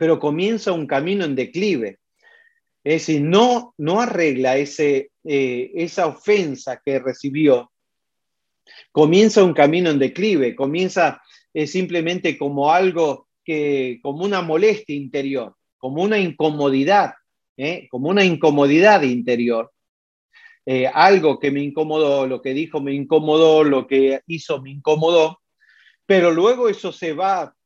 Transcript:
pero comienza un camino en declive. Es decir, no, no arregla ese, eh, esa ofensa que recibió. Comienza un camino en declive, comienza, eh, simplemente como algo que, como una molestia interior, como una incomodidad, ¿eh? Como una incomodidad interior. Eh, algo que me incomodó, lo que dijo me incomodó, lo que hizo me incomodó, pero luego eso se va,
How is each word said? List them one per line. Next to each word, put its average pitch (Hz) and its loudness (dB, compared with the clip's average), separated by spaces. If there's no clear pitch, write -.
pero 160 2
comienza 190 -2
un 160 -6
camino 160 -2
en 143 -4
declive. 127 -4
Es 156 -2
decir, 151 0
no, 233 2
no 165 -2
arregla 147 0
ese, 143 -2
eh, 131 -4
esa 170 -4
ofensa 147 -4
que 135 -2
recibió. 131 0
Comienza 190 4
un 175 2
camino 160 2
en 147 0
declive, 135 0
comienza, 160 -2
eh, 151 -4
simplemente 170 -4
como 143 0
algo 165 0
que, 139 -4
como 147 -8
una 202 -2
molestia 170 0
interior, 135 -8
como 139 -6
una 214 0
incomodidad, 151 0
¿eh? 147 -8
Como 127 -6
una 196 2
incomodidad 160 4
interior. 120 -2
Eh, 131 -2
algo 156 4
que 143 -4
me 143 -4
incomodó, 143 -2
lo 131 -6
que 131 -6
dijo 156 -6
me 139 -6
incomodó, 156 4
lo 135 0
que 135 2
hizo 156 -8
me 135 -18
incomodó, 156 0
pero 180 4
luego 220 2
eso 190 -8
se 165 -8
va, 180 -4